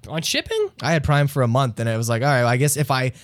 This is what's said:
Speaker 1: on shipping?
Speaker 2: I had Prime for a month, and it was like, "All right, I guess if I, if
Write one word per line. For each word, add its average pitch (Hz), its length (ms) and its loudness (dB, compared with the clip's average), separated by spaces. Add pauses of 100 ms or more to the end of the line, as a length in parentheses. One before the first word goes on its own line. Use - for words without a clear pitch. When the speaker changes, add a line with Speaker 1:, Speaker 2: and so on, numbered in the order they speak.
Speaker 1:
on 156 140 -6
shipping? 403 480 -2 (120)
Speaker 2:
I 151 100 -2
had 160 120 2
Prime 143 240 2
for 139 140 -2
a 123 60 2
month, 120 320 0
and 117 100 -2
it 113 80 -2
was 113 100 -2
like, 117 140 0
"All 139 60 2
right, 131 160 4
I 120 140 2
guess 143 200 0
if 147 140 -2
I, 131 140 0
if 127 180 -4